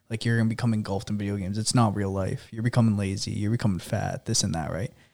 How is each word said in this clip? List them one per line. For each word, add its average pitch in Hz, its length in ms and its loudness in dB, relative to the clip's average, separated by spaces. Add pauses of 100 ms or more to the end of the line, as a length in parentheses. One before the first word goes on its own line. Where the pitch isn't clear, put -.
Like, 113 140 -6
you're 117 140 2
gonna 113 100 4
become 113 260 2
engulfed 101 360 -2
in 104 80 -2
video 101 180 0
games. 101 220 -2
It's 110 180 0
not 113 200 4
real 101 160 0
life. 95 400 -4
You're 113 120 -6
becoming 113 320 4
lazy. 98 360 -2
You're 104 200 0
becoming 104 280 0
fat," 98 460 -4
this - 180 0
and 95 120 0
that, 80 160 -4
right? 82 220 -6 (200)